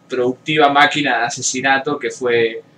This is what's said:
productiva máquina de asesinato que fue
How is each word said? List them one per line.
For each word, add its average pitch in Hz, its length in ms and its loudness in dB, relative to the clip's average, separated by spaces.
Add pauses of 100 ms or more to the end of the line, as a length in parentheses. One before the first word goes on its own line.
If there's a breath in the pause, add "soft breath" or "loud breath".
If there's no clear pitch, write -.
productiva 131 600 0
máquina 143 500 2
de 117 80 0
asesinato 135 720 -2
que 117 140 -6
fue 117 500 0 (180)